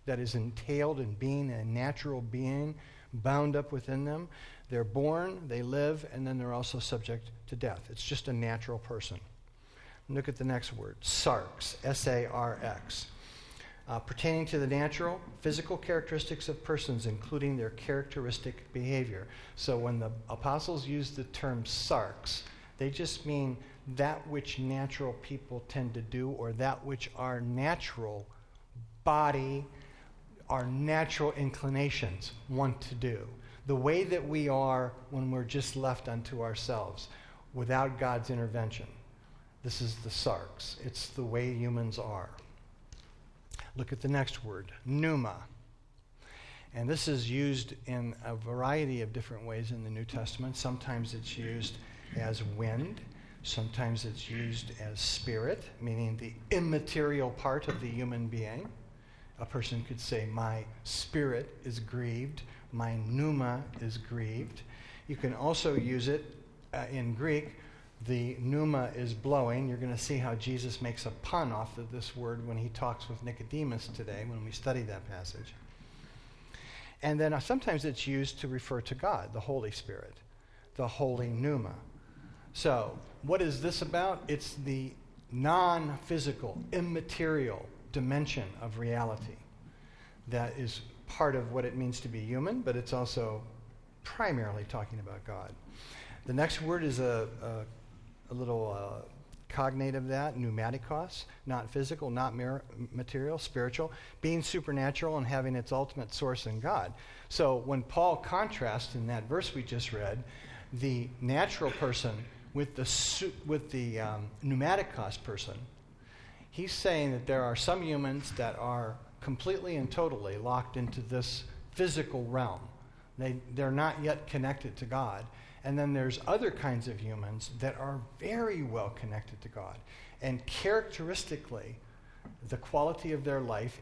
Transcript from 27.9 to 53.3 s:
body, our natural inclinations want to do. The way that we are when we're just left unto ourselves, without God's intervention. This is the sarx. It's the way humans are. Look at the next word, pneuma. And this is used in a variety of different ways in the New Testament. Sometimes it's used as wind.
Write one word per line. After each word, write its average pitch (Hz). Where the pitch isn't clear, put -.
body, 143
our 127
natural 151
inclinations 135
want 131
to -
do. 113
The 139
way 151
that 170
we 151
are 131
when 131
we're 127
just 135
left 131
unto 117
ourselves, 110
without 127
God's 123
intervention. 117
This 120
is 113
the 113
sarx. -
It's -
the 127
way 120
humans 117
are. 104
Look 127
at 110
the 139
next 139
word, 95
pneuma. 139
And 120
this 160
is 127
used 135
in 120
a 117
variety 127
of 110
different 113
ways 113
in 117
the 113
New 110
Testament. 123
Sometimes 123
it's 113
used 113
as 113
wind. 113